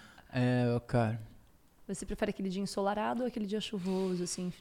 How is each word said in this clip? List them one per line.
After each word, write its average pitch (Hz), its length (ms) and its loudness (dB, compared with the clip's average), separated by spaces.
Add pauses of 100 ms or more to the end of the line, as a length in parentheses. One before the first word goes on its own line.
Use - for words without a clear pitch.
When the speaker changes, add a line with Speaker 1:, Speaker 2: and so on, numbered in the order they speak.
(360)
Speaker 1:
É, 123 520 4
cara. 113 320 4 (680)
Speaker 2:
Você 196 180 -6
prefere 202 260 -2
aquele 196 180 -4
dia 185 120 -2
ensolarado 208 640 0
ou 254 60 0
aquele 214 180 -4
dia 208 140 -2
chuvoso, 185 640 0
assim, 180 260 -4 (100)